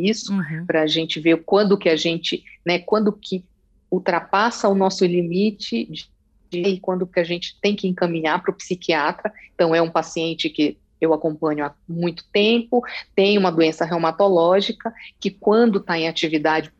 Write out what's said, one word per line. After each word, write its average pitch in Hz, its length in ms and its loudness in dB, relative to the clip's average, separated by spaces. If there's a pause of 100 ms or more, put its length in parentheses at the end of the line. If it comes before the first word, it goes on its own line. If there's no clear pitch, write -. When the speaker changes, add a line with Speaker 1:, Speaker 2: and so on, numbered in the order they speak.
Speaker 1:
isso, 214 260 -4
Speaker 2:
Uhum. 160 320 -6
Speaker 1:
pra 160 220 0
gente 160 320 -4
ver 165 260 4
quando 202 320 4
que 190 120 0
a 160 60 4
gente, 165 480 -4 (220)
né, 175 140 0
quando 208 340 2
que - 300 -8 (480)
ultrapassa 190 760 0
o 196 80 4
nosso 185 300 2
limite 185 800 -2
de, - 240 -16 (420)
de, 175 100 -6
e 190 180 0
quando 185 280 -4
que 180 120 -2
a 170 40 2
gente 175 380 -8
tem 208 140 0
que 196 120 -4
encaminhar 170 540 -2
pro 185 120 -4
psiquiatra. 175 800 -4 (220)
Então, 165 200 2
é 165 80 4
um 165 100 0
paciente 160 580 -4
que - 280 -2 (220)
eu 160 140 2
acompanho 151 500 -2
há 143 120 -8 (120)
muito 170 360 -6 (100)
tempo, 233 480 2 (340)
tem 202 220 4
uma 185 140 2
doença 160 340 2
reumatológica, 180 1080 2 (280)
que 196 100 -4
quando 214 500 2
tá 175 180 -4
em 160 100 -2
atividade 156 720 -2